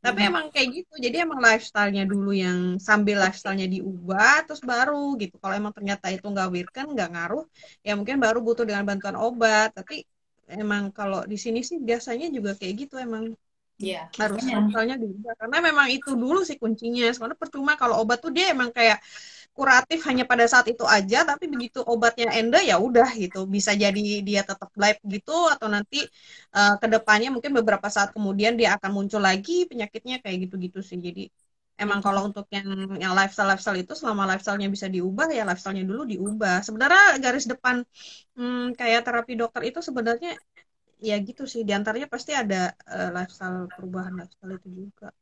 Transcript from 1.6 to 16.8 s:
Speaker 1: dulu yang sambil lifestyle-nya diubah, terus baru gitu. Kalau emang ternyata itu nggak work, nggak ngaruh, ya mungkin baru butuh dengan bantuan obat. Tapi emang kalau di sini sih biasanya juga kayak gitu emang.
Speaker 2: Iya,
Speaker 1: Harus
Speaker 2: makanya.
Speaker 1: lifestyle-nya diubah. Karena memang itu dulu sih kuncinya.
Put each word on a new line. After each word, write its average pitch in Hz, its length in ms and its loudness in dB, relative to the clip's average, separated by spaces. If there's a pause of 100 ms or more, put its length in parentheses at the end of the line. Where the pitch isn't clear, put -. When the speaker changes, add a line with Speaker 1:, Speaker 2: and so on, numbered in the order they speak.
Speaker 1:
dulu 196 180 -2 (140)
yang 180 160 0 (280)
sambil 208 360 4
lifestyle-nya 190 500 -2
diubah, 190 600 2 (120)
terus 302 160 -12 (100)
baru 254 240 2 (260)
gitu. 185 200 -8
Kalau 190 180 -4
emang 208 180 -6
ternyata 202 280 -6 (100)
itu 185 180 -12
nggak 190 200 -2
work, 180 200 -6 (200)
nggak 185 200 -2
ngaruh, 175 300 -4 (420)
ya 208 140 -4
mungkin 247 260 -2
baru 226 120 4 (100)
butuh 233 220 0
dengan 202 200 0
bantuan 196 360 -4
obat. 220 420 4 (100)
Tapi 190 160 -14 (680)
emang 208 220 -2 (140)
kalau 196 220 -4 (120)
di 208 120 -6
sini 233 160 -4 (100)
sih 349 80 -6 (100)
biasanya 240 380 -4 (100)
juga 208 240 -4
kayak 190 220 -6
gitu 277 140 -14 (100)
emang. 226 200 -8 (580)
Speaker 2:
Iya, 185 160 -6 (220)
Speaker 1:
Harus 214 260 -2
Speaker 2:
makanya. 247 60 -2
Speaker 1:
lifestyle-nya 220 480 0
diubah. 214 400 -8
Karena 240 160 -2 (100)
memang 294 280 4
itu 269 180 -10
dulu 254 320 0
sih 302 160 -8
kuncinya. 233 420 -2 (120)